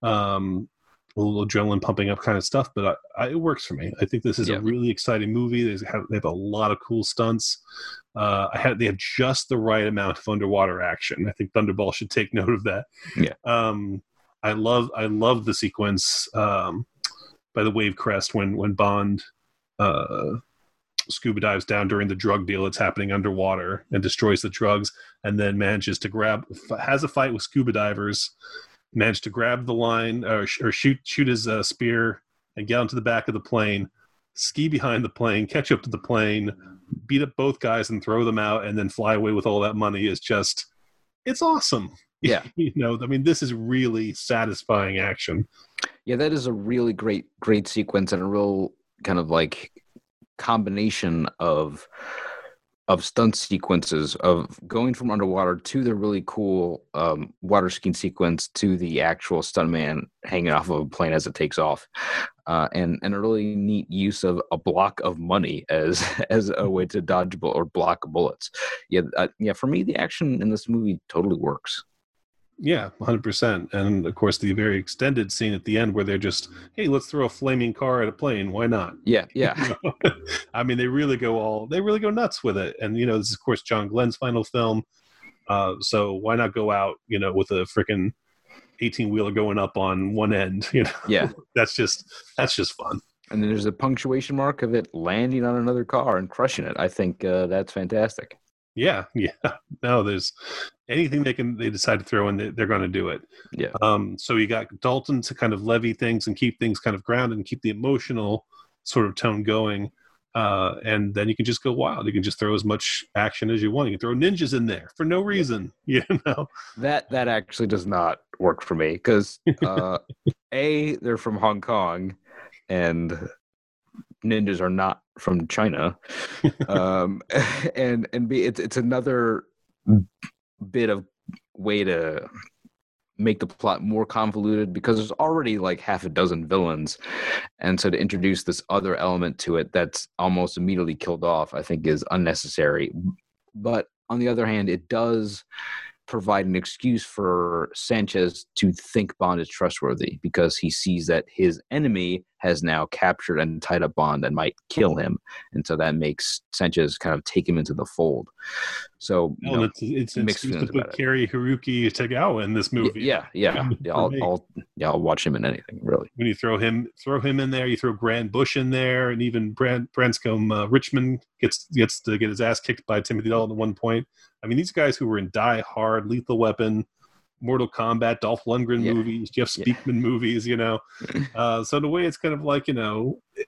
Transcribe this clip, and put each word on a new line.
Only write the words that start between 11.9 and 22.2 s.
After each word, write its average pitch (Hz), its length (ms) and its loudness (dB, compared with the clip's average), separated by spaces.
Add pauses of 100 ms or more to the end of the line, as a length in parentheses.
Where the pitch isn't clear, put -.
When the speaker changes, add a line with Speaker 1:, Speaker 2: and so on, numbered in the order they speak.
Speaker 1:
should - 160 -8
take 107 240 -2
<laughs> - 0 -
note 101 160 2
of 104 140 0
that. 101 200 -4 (320)
Speaker 2:
Yeah. - 160 2 (120)
Speaker 1:
Um, 104 580 -2 (400)
I 107 100 0
love, 117 420 2
I 110 120 -2
love 110 400 2
the 107 80 2
sequence, - 800 0
um, 101 520 0 (680)
by 110 80 2
the 107 80 4
wave 104 260 0
crest - 380 -2
when, 101 200 2
when 98 200 0
Bond, 101 500 2 (540)
uh, 78 560 0 (720)
scuba 104 320 -4
dives 101 240 0
down 101 240 0
during 101 180 0
the 98 80 -2
drug 98 320 0